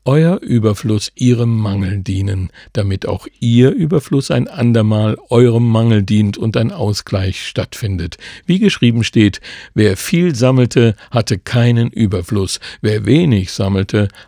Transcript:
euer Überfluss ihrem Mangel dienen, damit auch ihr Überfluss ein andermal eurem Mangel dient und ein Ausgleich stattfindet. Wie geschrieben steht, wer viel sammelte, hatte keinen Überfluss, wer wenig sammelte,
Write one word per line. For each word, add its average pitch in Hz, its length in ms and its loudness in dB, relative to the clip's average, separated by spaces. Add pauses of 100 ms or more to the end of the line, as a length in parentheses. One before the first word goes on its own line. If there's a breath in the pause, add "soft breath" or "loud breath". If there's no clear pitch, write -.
euer 160 380 2
Überfluss 107 760 -2
ihrem 117 400 0
Mangel 101 440 -2
dienen, 95 500 -4 (240 loud breath)
damit 98 320 -2
auch - 200 -6 (140)
ihr 120 320 4
Überfluss 160 600 -2
ein 123 180 0
andermal 110 680 0 (120)
eurem 120 400 4
Mangel 113 340 2
dient 104 340 0
und 110 200 -2
ein 110 160 -2
Ausgleich 95 760 -4
stattfindet. 87 680 -6 (280 loud breath)
Wie 185 140 0
geschrieben 120 460 2
steht, 107 340 2 (340 loud breath)
wer 104 220 2
viel 175 400 -2
sammelte, 123 600 2 (120 loud breath)
hatte 110 300 -2
keinen 117 500 0
Überfluss, 98 680 -2 (220 loud breath)
wer 107 240 -2
wenig 117 480 2
sammelte, 98 560 0 (180 loud breath)